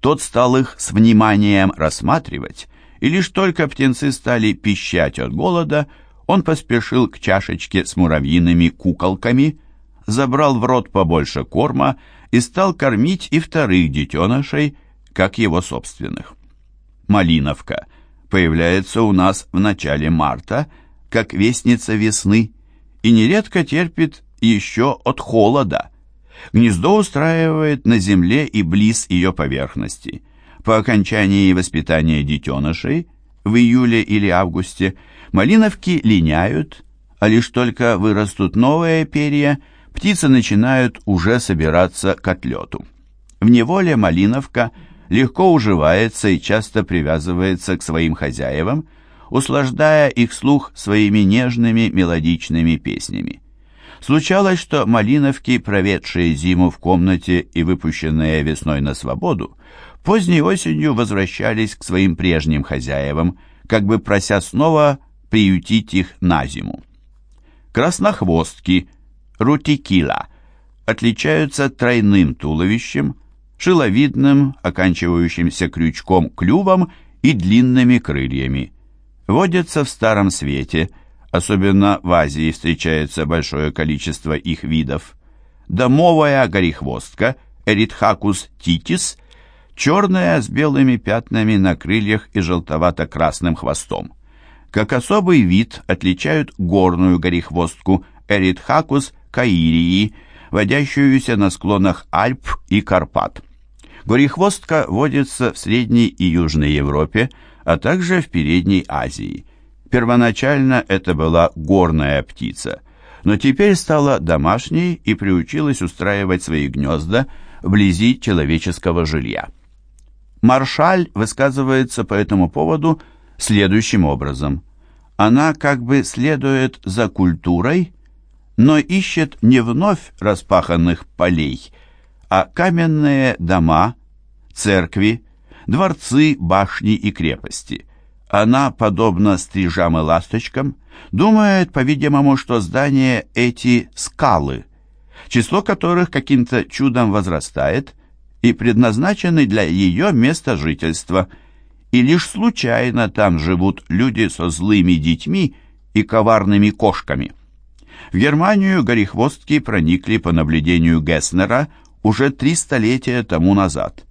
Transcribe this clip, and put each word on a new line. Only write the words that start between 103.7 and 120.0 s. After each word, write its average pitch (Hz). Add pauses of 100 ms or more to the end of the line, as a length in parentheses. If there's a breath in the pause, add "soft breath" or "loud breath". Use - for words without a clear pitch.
Горехвостка 151
водится 131
в -
Средней 117
и -
Южной 78
Европе, 73 (340 soft breath)
а 113
также 175
в -
Передней 87
Азии. 62 (440)
Первоначально 123
это 92
была 80
горная 78
птица, - (440 soft breath)
но -
теперь 185
стала 143
домашней 95
и -
приучилась 101
устраивать 92
свои 76
гнезда 76 (340 loud breath)
вблизи 101
человеческого 85
жилья. 69 (920)